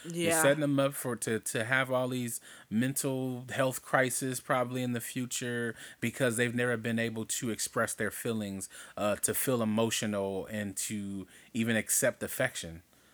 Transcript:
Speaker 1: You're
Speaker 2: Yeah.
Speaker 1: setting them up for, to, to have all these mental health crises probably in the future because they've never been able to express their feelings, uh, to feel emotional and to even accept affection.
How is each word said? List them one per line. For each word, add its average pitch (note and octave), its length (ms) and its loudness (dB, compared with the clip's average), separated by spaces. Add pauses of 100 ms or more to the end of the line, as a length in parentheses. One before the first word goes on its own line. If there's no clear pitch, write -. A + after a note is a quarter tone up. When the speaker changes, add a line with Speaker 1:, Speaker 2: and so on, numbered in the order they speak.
Speaker 1:
You're E3 280 0
Speaker 2:
Yeah. D#3+ 100 4
Speaker 1:
setting D3 180 6
them C#3+ 200 2
up C#3 140 2
for, B2 220 -4
to, A2 240 0
to A#2 240 -2
have C3 260 2
all B2+ 200 2
these B2 320 -4 (280)
mental C3 800 -2
health C3 320 0
crises C3 600 2
probably B2+ 420 0
in B2 80 -2
the A#2 80 -2
future A#2+ 760 -4 (260)
because A#2+ 340 2
they've A#2+ 180 2
never B2 220 2
been A2+ 240 0
able A2+ 260 -2
to - 260 -2
express - 420 0
their G#2 180 -2
feelings, G#2 560 -4 (300)
uh, G2+ 180 4
to - 180 0
feel B2 300 2
emotional G#2 840 2
and G#2 280 -4
to G2 500 -6 (280)
even A2+ 240 2
accept - 440 2
affection. F2+ 640 -4 (300)